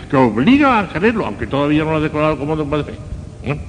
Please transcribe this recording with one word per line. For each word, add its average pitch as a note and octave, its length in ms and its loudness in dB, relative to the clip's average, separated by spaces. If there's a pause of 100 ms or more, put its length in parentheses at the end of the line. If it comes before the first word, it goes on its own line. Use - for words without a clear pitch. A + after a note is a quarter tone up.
que C#3+ 80 2
obligan G3+ 680 4
a - 20 -6
creerlo, F#3+ 400 0
aunque G#2 180 -6
todavía C#3+ 380 0
no D#3 80 -2
lo D#3+ 60 0
ha D#3 40 0
declarado D3+ 380 0
como D3+ 160 -4
dogma D3+ 220 -2
de D3 80 -2
fe. - 80 -10 (500)
¿Eh? D3 260 -4